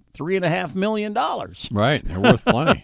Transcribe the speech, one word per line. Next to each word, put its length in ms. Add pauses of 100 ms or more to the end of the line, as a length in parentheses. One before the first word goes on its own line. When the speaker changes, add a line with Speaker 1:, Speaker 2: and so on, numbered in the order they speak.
(140)
Speaker 1:
three 220
and 100
a 40
half 260
million 380
dollars. 580
Speaker 2:
Right. 320
They're 160
worth 260
plenty. 380